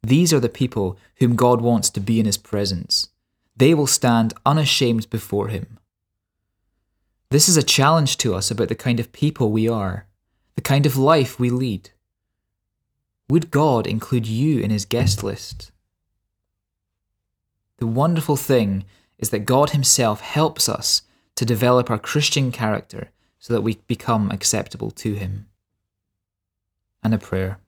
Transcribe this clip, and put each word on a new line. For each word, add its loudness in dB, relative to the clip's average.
These 4
are 4
the 0
people -4
whom 2
God 4
wants 2
to -6
be 0
in 2
his -2
presence. -4
They 4
will 2
stand 2
unashamed 0
before -4
him. -10
This 4
is 4
a 4
challenge 2
to -2
us -4
about -2
the -4
kind -2
of -8
people 0
we 0
are, -4
the -6
kind 2
of 2
life 4
we 2
lead. -4
Would 2
God 2
include -4
you 0
in -2
his -2
guest -2
list? -10
The -4
wonderful 0
thing 0
is -6
that -4
God 2
himself 0
helps -2
us -2
to -2
develop 2
our 0
Christian -2
character -6
so -6
that 0
we -2
become 0
acceptable -4
to -6
him. -8
And -2
a 0
prayer. -6